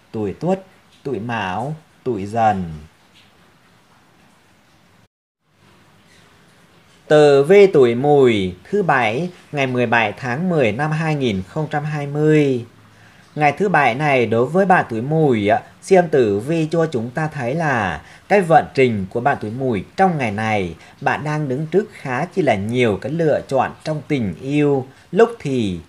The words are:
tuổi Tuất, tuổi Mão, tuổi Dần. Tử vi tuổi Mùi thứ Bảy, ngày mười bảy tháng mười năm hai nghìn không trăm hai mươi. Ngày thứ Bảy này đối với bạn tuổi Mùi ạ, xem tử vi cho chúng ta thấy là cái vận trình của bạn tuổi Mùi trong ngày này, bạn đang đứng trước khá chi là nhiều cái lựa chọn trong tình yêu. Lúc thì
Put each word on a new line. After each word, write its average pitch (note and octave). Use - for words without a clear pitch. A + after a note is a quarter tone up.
tuổi G#2
Tuất, F#3+
tuổi A#2
Mão, A2+
tuổi G#2
Dần. G2+
Tử D3
vi G3
tuổi B2+
Mùi B2
thứ G3+
Bảy, C#3
ngày C#3
mười B2
bảy A2+
tháng C3+
mười C#3
năm D3
hai D#3
nghìn A2+
không D#3
trăm D3
hai D3
mươi. D3
Ngày D3
thứ F#3+
Bảy C#3
này C3+
đối A2+
với F#3
bạn F3+
tuổi A2+
Mùi C3+
ạ, A2
xem F3
tử A2+
vi D#3
cho E3
chúng A#2
ta D#3
thấy C3
là A2
cái G3
vận C#3+
trình A#2
của A#2+
bạn B2+
tuổi G#2+
Mùi B2
trong F#3+
ngày A#2
này, G#2
bạn C3
đang D3+
đứng C#3+
trước G3
khá C3+
chi F#3
là B2+
nhiều A2
cái B2+
lựa D3+
chọn A#2
trong D#3
tình A#2
yêu. C#3+
Lúc A3+
thì A2